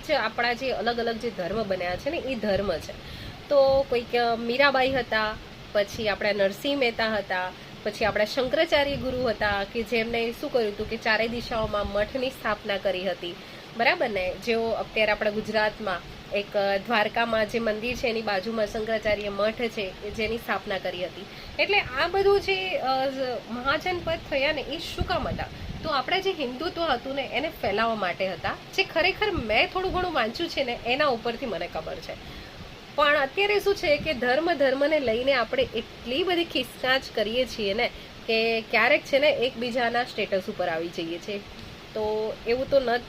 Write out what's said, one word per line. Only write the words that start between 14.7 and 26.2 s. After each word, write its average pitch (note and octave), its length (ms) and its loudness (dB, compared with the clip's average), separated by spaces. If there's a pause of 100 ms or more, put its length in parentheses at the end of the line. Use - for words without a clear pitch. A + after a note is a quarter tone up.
આપણા G#3+ 180 2
ગુજરાતમાં G#3+ 720 0 (320)
એક G3+ 140 -2 (380)
દ્વારકામાં A3 640 2
જે A#3 100 0
મંદિર A3+ 360 -2
છે, B3 120 -2
એની A3+ 140 0
બાજુમાં G#3+ 460 -2
શંકરાચાર્ય G#3+ 600 0
મઠ G#3 320 0
છે, G#3 480 -4
જેની G#3+ 280 -2
સ્થાપના G3+ 400 -4
કરી F3+ 280 -4
હતી. F3+ 200 -10 (340)
એટલે G4 200 4
આ D#4+ 280 0
બધું G4 340 4
જે, F#4+ 360 0
અ, B3 100 -2 (640)
મહાજનપદ D#4 680 -2 (100)
થયા C#4+ 220 2
ને, D4 100 -2
એ C4+ 180 -6
શું - 280 -4
કામ D4 200 0
હતા? E3 180 -4 (380)
તો D#4 60 -4
આપણા D4 300 2
જે F#4+ 120 2